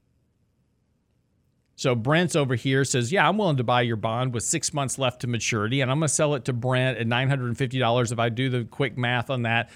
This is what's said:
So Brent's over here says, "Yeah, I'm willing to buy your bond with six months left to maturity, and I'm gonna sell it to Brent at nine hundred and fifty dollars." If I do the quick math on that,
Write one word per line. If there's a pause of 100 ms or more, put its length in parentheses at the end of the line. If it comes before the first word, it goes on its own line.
(1800)
So
Brent's
over
here
says,
"Yeah,
I'm
willing
to
buy
your
bond
with
six
months
left
to
maturity,
and
I'm
gonna
sell
it
to
Brent
at
nine
hundred
and
fifty
dollars."
If
I
do
the
quick
math
on
that,